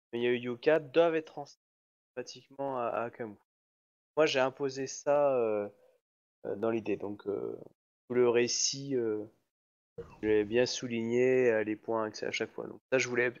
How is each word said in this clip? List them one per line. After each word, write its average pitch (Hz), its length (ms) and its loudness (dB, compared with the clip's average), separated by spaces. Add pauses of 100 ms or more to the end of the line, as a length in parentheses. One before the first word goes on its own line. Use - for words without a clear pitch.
(120)
mais 120 80 -4
il 120 40 0
y 120 40 4
a 123 40 4
eu 123 80 2
Yuka, 123 400 2
doivent 160 360 2
être 156 180 -4
transmis - 280 -16 (540)
automatiquement 131 640 -8
à, 120 80 -2
à 110 180 -2
Akamu. 117 300 -8 (840)
Moi, 151 80 6
j'ai 143 140 2
imposé 135 480 -2
ça, 143 480 2
euh, 107 320 0 (800)
euh, - 100 -6
dans 107 160 -2
l'idée. 107 260 -2
Donc, 101 300 -10
euh, 60 300 -4 (500)
tout 123 80 -4
le 123 140 4
récit, 123 680 0
euh, 110 300 -2 (1000)
je 107 40 -2
l'ai 107 180 4
bien 117 200 2
souligné, 123 840 2
euh, 110 120 2
les 107 120 -4
points, 110 320 -4
et 107 60 -10
cetera, - 160 -8
à - 20 -6
chaque 110 200 -6
fois. 117 160 -10
Donc, - 140 -16 (100)
ça, 131 60 6
je 123 120 0
voulais 123 160 2 (160)